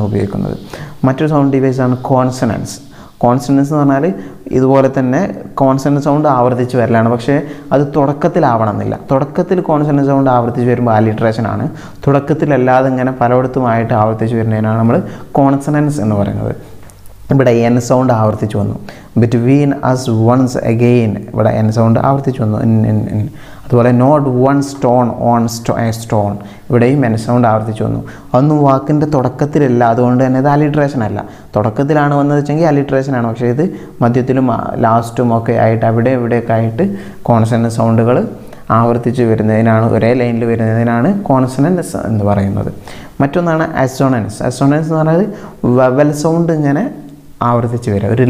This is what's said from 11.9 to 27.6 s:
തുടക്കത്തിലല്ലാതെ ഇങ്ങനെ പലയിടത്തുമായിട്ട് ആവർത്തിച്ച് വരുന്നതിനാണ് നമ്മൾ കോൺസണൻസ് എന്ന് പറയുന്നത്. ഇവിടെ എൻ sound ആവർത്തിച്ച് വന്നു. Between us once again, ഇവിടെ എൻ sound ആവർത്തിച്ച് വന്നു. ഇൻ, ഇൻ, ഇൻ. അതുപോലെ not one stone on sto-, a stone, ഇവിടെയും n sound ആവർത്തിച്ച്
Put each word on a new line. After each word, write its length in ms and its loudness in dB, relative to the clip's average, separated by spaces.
തുടക്കത്തിലല്ലാതെ 840 2
ഇങ്ങനെ 280 -2
പലയിടത്തുമായിട്ട് 720 0
ആവർത്തിച്ച് 380 -2
വരുന്നതിനാണ് 420 0
നമ്മൾ 140 4
കോൺസണൻസ് 640 0
എന്ന് 160 0
പറയുന്നത്. 340 -4
ഇവിടെ 180 4
എൻ 80 2
sound 220 2
ആവർത്തിച്ച് 400 0
വന്നു. 140 -4
Between 480 4
us 120 0
once 220 2
again, 400 2
ഇവിടെ 280 0
എൻ 80 2
sound 300 4
ആവർത്തിച്ച് 360 0
വന്നു. 220 0
ഇൻ, 80 2
ഇൻ, 60 2
ഇൻ. 100 -2
അതുപോലെ 260 2
not 220 4
one 200 2
stone 420 0
on 100 2
sto-, 200 -4
a 20 0
stone, 340 -2
ഇവിടെയും 380 2
n 60 0
sound 280 2
ആവർത്തിച്ച് 340 -2